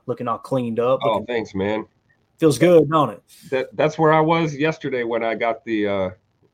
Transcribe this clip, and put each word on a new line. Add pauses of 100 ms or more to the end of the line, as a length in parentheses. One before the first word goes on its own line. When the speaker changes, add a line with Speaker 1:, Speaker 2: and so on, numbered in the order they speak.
Speaker 1:
Looking
all
cleaned
up.
Speaker 2:
Oh,
Speaker 1:
Looking
Speaker 2:
thanks,
man. (540)
Speaker 1:
Feels
good,
don't
it? (280)
Speaker 2:
That, (100)
that's
where
I
was
yesterday
when
I
got
the,
uh, (440)